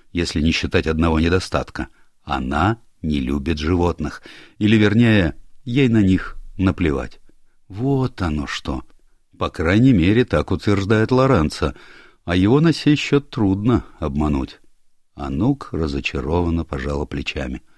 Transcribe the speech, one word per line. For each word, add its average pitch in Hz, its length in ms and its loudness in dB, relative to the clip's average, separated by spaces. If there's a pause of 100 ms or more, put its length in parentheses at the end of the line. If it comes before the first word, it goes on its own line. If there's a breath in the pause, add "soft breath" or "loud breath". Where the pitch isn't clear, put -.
(120)
если 85 280 -2
не 80 120 2
считать 80 340 -2
одного 80 320 2
недостатка. 80 720 -2 (340)
Она 71 560 -2 (220)
не 76 180 -2
любит 69 400 -4
животных. 82 640 -2 (360 loud breath)
Или, 107 180 4
вернее, 107 580 4 (300)
ей 131 240 0
на 113 140 4
них 92 340 0 (200)
наплевать. 80 640 -2 (480)
Вот 131 540 -4
оно 76 240 -2
что. - 360 -8 (560)
По 82 120 -4
крайней 104 420 4
мере, 104 320 4
так - 260 -2
утверждает 101 600 0
Лоренцо. 120 640 2 (500 loud breath)
А 87 120 0
его 104 240 4
на 165 120 4
сей 147 240 2
счёт 143 340 -2
трудно 104 540 2 (140)
обмануть. 73 640 -2 (540)
Анук 76 580 -4
разочарованно 80 920 -2
пожала 71 400 -6
плечами. 69 580 -8 (160 loud breath)